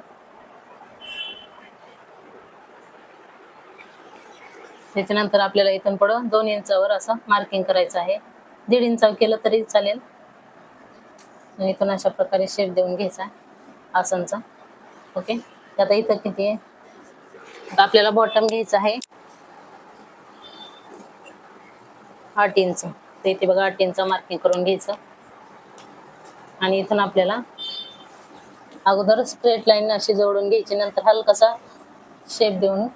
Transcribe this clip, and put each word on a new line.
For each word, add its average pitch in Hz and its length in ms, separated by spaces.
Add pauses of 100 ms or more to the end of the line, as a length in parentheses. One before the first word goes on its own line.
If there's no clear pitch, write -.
(4000)
त्याच्यानंतर 208 460
आपल्याला 196 320
इथून 190 240
पुढं 226 320
दोन 220 200
इंचावर 202 440
असं 202 220 (140)
मार्किंग 196 360
करायचं 185 360
आहे. 185 180 (500)
दीड 233 160
इंचावर 226 360
केलं 220 160 (100)
तरी 220 180
चालेल. 208 360 (1600)
आणि 190 100
इथून 196 220
अशा 190 180
प्रकारे 190 400
शेप 190 240
देऊन 180 220
घ्यायचा 190 300 (680)
आसनचा. 180 440 (800)
ओके, 185 180 (460)
आता 196 140
इथं 214 240
किती 196 300
आहे? 214 80 (1160)
आता 190 120
आपल्याला 208 260
बॉटम 220 380
घ्यायचं 220 300
आहे 208 200 (3500)
आठ 202 220
इंच. 185 260
तर - 460
इथे 190 160
बघा, 185 200
आठ 190 160
इंच 185 180
मार्किंग 190 400
करून 180 240
घ्यायचं. 185 300 (1700)
आणि 190 180
इथून 202 200
आपल्याला 196 400 (1500)
अगोदर 202 380
स्ट्रेट 233 440
लाईन 214 240
अशी 208 220
जोडून 202 360
घ्यायची, 208 260
नंतर 202 320
हलकासा 220 460 (760)
शेप 208 300
देऊन 196 360